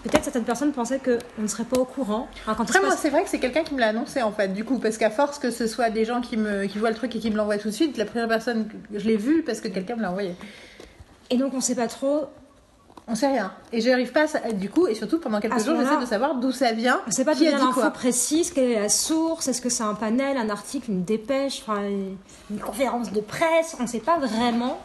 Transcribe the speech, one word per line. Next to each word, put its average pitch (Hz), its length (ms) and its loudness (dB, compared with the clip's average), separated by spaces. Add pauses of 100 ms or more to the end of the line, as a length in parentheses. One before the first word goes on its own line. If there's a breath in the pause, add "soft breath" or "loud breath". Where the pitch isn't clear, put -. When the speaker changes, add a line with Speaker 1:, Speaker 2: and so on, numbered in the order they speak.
Speaker 1:
Peut-être 302 200 2
certaines 240 200 -2
personnes 277 280 0
pensaient 262 280 -2
qu'on 233 420 -2
ne 214 60 -2
serait 226 160 -4
pas 254 140 0
au 254 60 2
courant, 226 440 -4 (180)
hein, 220 100 -2
quand 233 80 -2
il - 40 -4
Speaker 2:
Après, - 100 4
Speaker 1:
se - 60 8
Speaker 2:
moi, 381 60 2
Speaker 1:
passe 349 100 2
Speaker 2:
c'est 302 100 2
vrai 320 140 2
que - 40 -6
c'est 277 120 -2
quelqu'un 254 240 0
qui 285 100 -6
me 262 60 -2
l'a 226 80 4
annoncé, 240 340 -2
en 214 100 2
fait, 202 220 0
du 220 100 -4
coup, 240 140 0
parce 220 180 0
qu'à 320 140 2
force 285 280 0
que 240 120 0
ce 233 160 -2
soit 226 240 0
des 220 160 0
gens 247 160 -2
qui 247 160 -6
me, 202 280 0
qui 202 120 -6
voient 226 120 2
le 233 60 -2
truc 247 200 -6
et - 20 -2
qui 220 120 -2
me 208 60 0
l'envoient 208 220 0
tout 214 100 -4
de 196 60 -4
suite, 302 240 0
la 208 80 0
première 226 220 -4
personne 226 400 0
que 202 300 -12
je 190 80 -6
l'ai 226 100 4
vue 294 260 2
parce 220 180 -4
que 220 80 -6
quelqu'un 190 280 -4
me 226 60 -2
l'a 180 80 -2
envoyé. 185 240 -4 (960 loud breath)
Speaker 1:
Et 254 60 2
donc, 269 160 2
on 262 80 -2
sait 247 140 0
pas 240 140 0
trop. 285 380 0 (840)
Speaker 2:
On 233 80 -2
sait 285 100 2
rien. 226 260 0 (200)
Et 233 80 0
j'arrive 254 320 4
pas 302 100 4
à 302 60 4
sa-, 233 240 -2
du 202 180 -4
coup, 339 160 4
et 220 80 0
surtout, 220 240 -2
pendant 214 220 0
quelques 226 140 0
Speaker 1:
À 240 40 4
ce 208 60 2
Speaker 2:
jours, 302 100 2
j'essaie 277 140 2
Speaker 1:
moment-là, 285 160 2
Speaker 2:
de - 40 -6
savoir 262 280 2
d'où 254 160 2
ça 247 180 2
vient, 247 380 2
Speaker 1:
on - 20 -6
sait 254 140 2
pas 311 100 4
Speaker 2:
qui 262 60 0
Speaker 1:
d'où 320 60 8
Speaker 2:
a - 20 6
Speaker 1:
vient 285 100 4
Speaker 2:
dit 262 60 6
Speaker 1:
l'info 254 160 4
Speaker 2:
quoi. 208 100 4
Speaker 1:
précise, 277 640 2
quelle 254 180 4
est 214 100 2
la 208 80 0
source, 320 600 0
est-ce 247 120 -2
que 247 80 -4
c'est 240 140 -2
un 208 120 0
panel, 254 420 0
un 220 120 0
article, 214 440 -6
une 185 100 0
dépêche, 262 640 -2
enfin, 208 160 -2
une... 196 340 -4 (360 loud breath)
une 208 80 -6
conférence 233 500 -2
de 208 100 0
presse, 330 600 0
on 240 80 -2
sait 226 100 -4
pas 330 220 2
vraiment 240 640 0